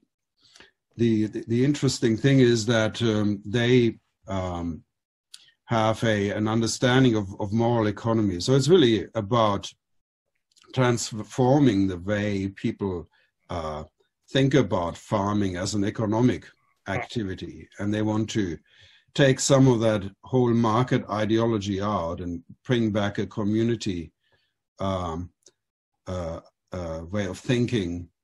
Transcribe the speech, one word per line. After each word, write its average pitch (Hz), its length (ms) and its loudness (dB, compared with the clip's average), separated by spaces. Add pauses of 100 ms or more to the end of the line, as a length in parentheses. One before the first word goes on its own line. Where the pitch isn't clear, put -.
(960)
the, 110 320 2
the, 110 200 -10
the 120 180 0
interesting 135 520 0
thing 135 220 4
is 117 280 4
that, 110 340 0
um, 104 420 0
they, 117 540 2 (300)
um, 87 560 -6 (800)
have 110 380 0
a, 104 260 2
an 104 180 -2
understanding 117 680 2
of, 104 120 -2 (120)
of 104 120 -6
moral 113 360 2
economy. 104 520 0
So 127 140 0
it's 135 140 2
really 123 480 4
about 107 520 0 (1040)
transforming 123 1120 2
the 92 100 -4
way 101 520 -2
people, 98 600 -6 (400)
uh, 78 340 -8 (460)
think 135 240 2
about 92 420 0
farming 101 640 -2
as 98 160 -4
an 104 100 -2
economic 110 600 0 (420)
activity. 95 800 -8 (120)
And 101 120 -4
they 107 120 -2
want 107 280 -2
to 90 280 -4 (560)
take 135 240 4
some 135 280 6
of 123 120 4
that 107 240 2 (200)
whole 123 300 2
market 117 560 0
ideology 107 720 0
out 87 380 -4
and 85 240 -8 (200)
bring 117 280 0
back 101 260 -2
a 104 80 -4
community, 107 840 -4 (680)
um, 90 520 -6 (760)
uh, 82 360 -8 (320)
uh, 82 360 -8
way 101 160 -4
of 90 140 -10
thinking 101 680 -2 (140)